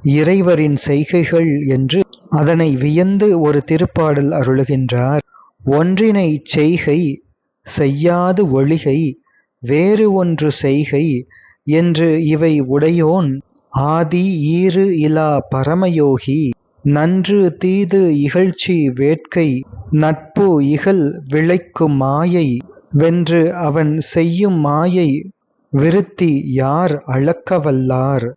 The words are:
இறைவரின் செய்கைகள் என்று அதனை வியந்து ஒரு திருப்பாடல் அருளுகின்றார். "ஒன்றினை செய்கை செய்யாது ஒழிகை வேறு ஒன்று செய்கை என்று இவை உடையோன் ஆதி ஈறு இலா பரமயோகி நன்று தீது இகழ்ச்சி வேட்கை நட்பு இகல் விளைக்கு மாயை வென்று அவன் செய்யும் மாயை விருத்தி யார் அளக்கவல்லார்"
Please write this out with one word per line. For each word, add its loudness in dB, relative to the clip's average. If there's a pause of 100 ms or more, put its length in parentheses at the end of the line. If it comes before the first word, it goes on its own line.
(100)
இறைவரின் 2
செய்கைகள் 0 (180)
என்று 0 (320)
அதனை 2
வியந்து 0 (120)
ஒரு 2
திருப்பாடல் 0
அருளுகின்றார். 0 (480)
"ஒன்றினை 2 (160)
செய்கை 0 (640)
செய்யாது 0
ஒழிகை 0 (640)
வேறு 2
ஒன்று 0
செய்கை 0 (600)
என்று 2 (180)
இவை 2 (140)
உடையோன் 2 (580)
ஆதி 0 (260)
ஈறு 0 (120)
இலா 0 (180)
பரமயோகி 0 (440)
நன்று 2 (160)
தீது 0 (180)
இகழ்ச்சி 0 (180)
வேட்கை -2 (460)
நட்பு 0 (200)
இகல் 0 (220)
விளைக்கு 0
மாயை 0 (460)
வென்று 2 (160)
அவன் 0 (120)
செய்யும் 0
மாயை 0 (640)
விருத்தி 0 (200)
யார் 0 (140)
அளக்கவல்லார்" -2 (100)